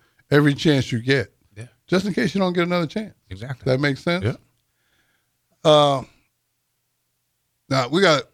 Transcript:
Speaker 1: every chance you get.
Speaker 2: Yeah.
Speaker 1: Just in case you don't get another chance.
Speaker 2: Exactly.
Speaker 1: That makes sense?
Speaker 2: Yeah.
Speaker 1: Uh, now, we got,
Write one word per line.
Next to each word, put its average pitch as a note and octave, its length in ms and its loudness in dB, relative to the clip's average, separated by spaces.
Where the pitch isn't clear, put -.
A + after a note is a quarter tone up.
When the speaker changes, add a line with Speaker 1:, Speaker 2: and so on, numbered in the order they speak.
Speaker 1:
every C#3+ 240 4
chance C3+ 380 0
you A#2 80 -4
get. C3 320 -2
Speaker 2:
Yeah. A2+ 100 -18
Speaker 1:
Just F#3 200 -2
in G3 60 -4
case G#3+ 220 -2
you G3 60 -2
don't F#3 120 0
get F3 140 0
another F3 200 -2
chance. G#3 280 -10
Speaker 2:
Exactly. B2 420 -8
Speaker 1:
That C3 80 0
makes C#3+ 220 -2
sense? F3 220 -2
Speaker 2:
Yeah. - 120 -2
Speaker 1:
Uh, D3 380 4
now, C3 180 -2
we E3 140 2
got, D3+ 320 4